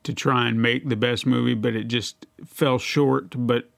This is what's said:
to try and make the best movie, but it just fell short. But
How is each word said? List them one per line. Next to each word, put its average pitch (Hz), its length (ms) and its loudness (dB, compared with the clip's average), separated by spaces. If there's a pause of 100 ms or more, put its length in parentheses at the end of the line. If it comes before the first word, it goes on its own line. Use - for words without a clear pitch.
to 127 100 -6
try 123 340 2
and 113 140 0
make 123 260 0
the 120 80 0
best 120 300 0
movie, 123 300 2
but 113 200 -2
it 110 100 -4
just 117 420 -6 (180)
fell 131 320 0
short. 135 580 0
But 120 320 0 (100)